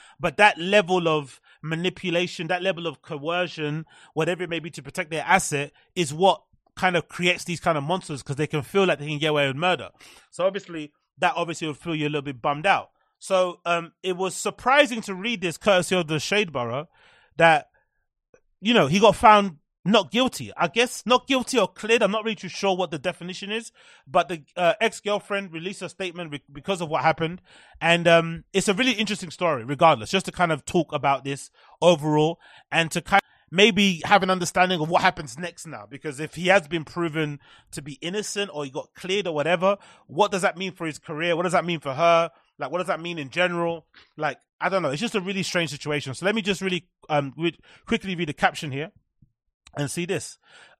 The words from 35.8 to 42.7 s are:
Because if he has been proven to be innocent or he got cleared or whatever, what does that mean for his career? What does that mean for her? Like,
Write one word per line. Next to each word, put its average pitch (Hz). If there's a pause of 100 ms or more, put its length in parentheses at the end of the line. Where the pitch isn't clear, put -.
Because 135
if 156
he 170
has 180
been 160
proven 156 (320)
to 160
be 139
innocent 196
or 147
he 135
got 139
cleared 185
or 170
whatever, 170 (300)
what 190
does 185
that 180
mean 185
for 170
his 156
career? 170
What 165
does 175
that 170
mean 170
for 139
her? 165 (280)
Like, 139